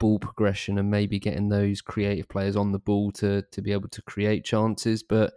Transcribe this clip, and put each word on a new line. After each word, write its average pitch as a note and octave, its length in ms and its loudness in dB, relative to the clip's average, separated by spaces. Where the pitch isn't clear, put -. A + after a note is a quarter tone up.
ball G#2+ 180 4
progression G2+ 600 -2
and G2+ 120 0
maybe G#2 280 0
getting G2+ 300 -2
those G2+ 320 2
creative G2+ 480 -2
players G2 280 -2
on G2+ 160 2
the G2 60 0
ball G2+ 340 0
to, G2+ 300 0
to - 180 -12
be G2+ 120 -2
able G2 180 -2
to - 120 -14
create G#2 420 -2
chances. A2 580 0
But A2 340 2